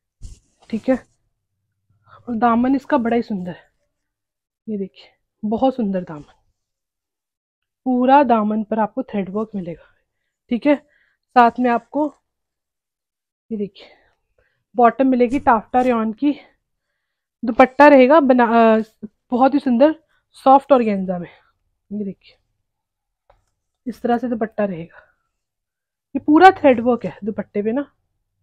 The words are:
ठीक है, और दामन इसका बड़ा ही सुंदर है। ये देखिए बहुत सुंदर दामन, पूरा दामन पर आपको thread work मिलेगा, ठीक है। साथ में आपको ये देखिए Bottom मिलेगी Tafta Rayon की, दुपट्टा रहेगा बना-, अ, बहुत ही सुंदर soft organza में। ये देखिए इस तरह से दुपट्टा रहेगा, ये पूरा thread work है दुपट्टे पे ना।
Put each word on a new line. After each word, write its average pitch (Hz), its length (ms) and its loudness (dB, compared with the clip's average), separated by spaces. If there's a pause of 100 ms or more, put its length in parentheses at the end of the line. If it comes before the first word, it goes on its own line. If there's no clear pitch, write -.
(720)
ठीक 226 180 -6
है, 254 80 0 (1300)
और 240 80 -8
दामन 240 400 0
इसका 285 220 -2
बड़ा 233 180 -2
ही 240 60 0
सुंदर 180 280 -10
है। - 200 -20 (960)
ये 214 120 -8
देखिए - 320 -14 (320)
बहुत 226 340 -2
सुंदर 196 280 -4
दामन, 147 300 -18 (1500)
पूरा 262 380 2
दामन 220 400 -2
पर 220 140 -6
आपको 220 260 -6
thread 190 260 -8
work 214 240 -10
मिलेगा, 170 340 -14 (640)
ठीक 240 160 -4
है। 294 100 2 (600)
साथ 233 220 4
में 247 120 0
आपको 269 420 -4 (1400)
ये 220 80 -10
देखिए - 320 -12 (840)
Bottom 240 320 2
मिलेगी 247 340 -2
Tafta 240 420 -2
Rayon 226 320 -2
की, 285 180 -2 (1120)
दुपट्टा 254 460 4
रहेगा 277 320 6
बना-, 247 280 2
अ, 226 340 2 (480)
बहुत 262 240 0
ही 285 40 -2
सुंदर 269 360 2 (520)
soft 269 260 4
organza 196 460 0
में। 170 100 -14
ये - 760 -16
देखिए - 320 -16 (1500)
इस 233 160 -14
तरह 240 160 -2
से 247 100 -6
दुपट्टा 220 360 -6
रहेगा, 170 340 -10 (1160)
ये 277 60 -8
पूरा 330 320 4
thread 269 280 0
work 233 240 -2
है 175 200 -12
दुपट्टे 208 380 -8
पे 220 100 -6
ना। 277 120 -6 (580)